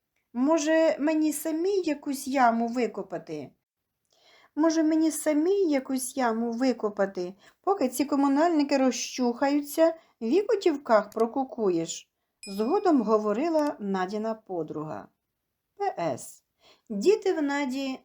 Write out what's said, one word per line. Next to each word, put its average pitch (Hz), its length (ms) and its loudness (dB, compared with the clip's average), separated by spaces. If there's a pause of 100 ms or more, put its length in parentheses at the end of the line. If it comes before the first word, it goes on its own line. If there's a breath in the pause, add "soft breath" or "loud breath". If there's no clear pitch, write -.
(320)
«Може, 311 680 2
мені 311 340 0
самій 330 480 -2
якусь 285 480 -4
яму 233 400 4
викопати?» 180 840 -6 (1040 soft breath)
«Може, 320 260 4
мені 320 280 4
самій 311 600 2
якусь 262 460 -2
яму 233 360 0
викопати? 208 800 -2 (260 soft breath)
Поки 359 280 0
ці 277 160 -2
комунальники 285 720 2
розчухаються, 277 1160 0 (260 loud breath)
в 233 40 -6
ікотівках 294 840 2
прокукуєш», 220 1000 -2 (360)
згодом 269 560 2
говорила 226 760 0
Надіна 208 560 -4
подруга. 151 720 -8 (680)
П 392 220 -4
С. 147 460 -6 (440 soft breath)
Діти 359 440 2
в 320 100 -2
Наді 277 640 -4